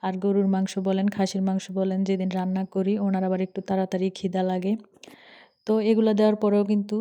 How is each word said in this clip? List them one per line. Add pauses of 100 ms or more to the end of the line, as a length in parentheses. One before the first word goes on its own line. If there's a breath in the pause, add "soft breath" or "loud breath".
আর
গরুর
মাংস
বলেন,
খাসির
মাংস
বলেন,
যেদিন
রান্না
করি
ওনার
আবার
একটু
তাড়াতাড়ি
খিদা
লাগে। (880 loud breath)
তো
এগুলা
দেওয়ার
পরেও
কিন্তু